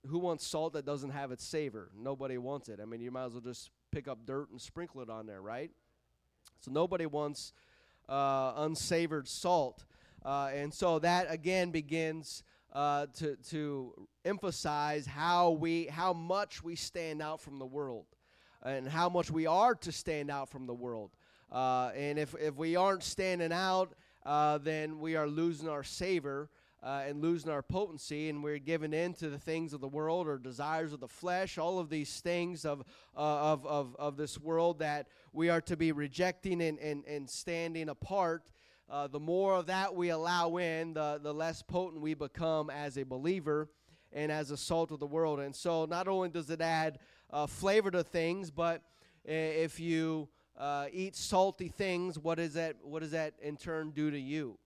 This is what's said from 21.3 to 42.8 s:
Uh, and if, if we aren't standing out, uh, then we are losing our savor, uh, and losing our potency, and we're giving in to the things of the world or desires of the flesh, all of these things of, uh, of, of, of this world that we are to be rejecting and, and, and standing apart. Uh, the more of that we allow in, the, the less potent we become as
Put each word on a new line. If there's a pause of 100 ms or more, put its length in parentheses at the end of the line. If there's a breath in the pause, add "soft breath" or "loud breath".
Uh,
and
if,
if
we
aren't
standing
out, (300 soft breath)
uh,
then
we
are
losing
our
savor, (340 soft breath)
uh,
and
losing
our
potency,
and
we're
giving
in
to
the
things
of
the
world
or
desires
of
the
flesh,
all
of
these
things
of, (340 loud breath)
uh, (320)
of,
of,
of
this
world
that (240 loud breath)
we
are
to
be
rejecting
and,
and,
and
standing
apart. (360 soft breath)
Uh,
the
more
of
that
we
allow
in,
the,
the
less
potent
we
become
as